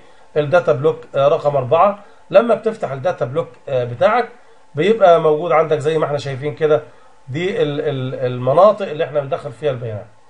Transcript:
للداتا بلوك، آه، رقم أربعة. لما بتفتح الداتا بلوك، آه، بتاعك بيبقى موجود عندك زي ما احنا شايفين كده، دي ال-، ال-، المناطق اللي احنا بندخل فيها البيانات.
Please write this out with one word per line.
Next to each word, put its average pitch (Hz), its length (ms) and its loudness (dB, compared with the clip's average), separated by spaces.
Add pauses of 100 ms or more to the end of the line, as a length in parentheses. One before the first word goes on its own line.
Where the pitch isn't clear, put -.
(360)
للداتا 160 360 2
بلوك، 156 280 0 (160)
آه، 139 120 2
رقم 147 280 0
أربعة. 165 480 2 (260)
لما 214 260 4
بتفتح - 360 -4
الداتا 170 340 -4
بلوك، 160 240 -6 (200)
آه، 127 140 -2
بتاعك 208 460 0 (460)
بيبقى 175 460 4
موجود 156 300 2
عندك 151 280 2
زي 156 180 0
ما 151 80 0
احنا 143 120 -4
شايفين 139 380 -6
كده، 151 260 2 (460)
دي 170 340 -4
ال-، 147 200 -2
ال-، 131 440 -4
المناطق 143 640 2
اللي 151 140 -6
احنا 147 160 -4
بندخل 139 320 -6
فيها 147 200 -4
البيانات. 113 340 -10 (240)